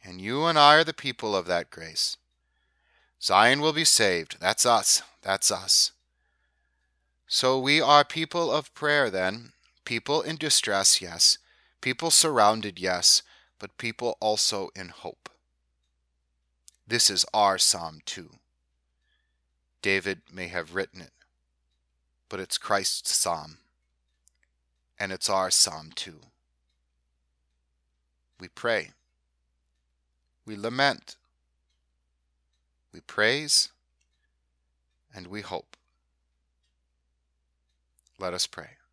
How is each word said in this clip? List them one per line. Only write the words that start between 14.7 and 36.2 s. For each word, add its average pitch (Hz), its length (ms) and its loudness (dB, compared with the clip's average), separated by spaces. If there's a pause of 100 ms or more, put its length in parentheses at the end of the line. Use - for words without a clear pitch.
in 92 140 -14
hope. - 400 -18 (1600)
This 117 220 4
is 95 240 0
our 101 240 4
psalm 82 480 -2
too. 82 240 -12 (1500)
David 98 400 -2 (100)
may 90 160 -12
have 85 280 -10
written 95 260 -8
it, - 120 -20 (1160)
but 95 100 -10
it's - 180 -8
Christ's - 560 -4
psalm, 78 440 -4 (1400)
and 98 120 -6
it's - 180 -6
our 95 200 0
psalm 80 460 -2
too. 80 240 -14 (2250)
We 90 100 -18
pray. 113 420 -4 (1500)
We 107 100 -12
lament. 123 600 -2 (1800)
We 85 80 -20
praise. 135 680 0 (1400)
And 90 140 -18
we 101 140 -10
hope. - 360 -10 (2500)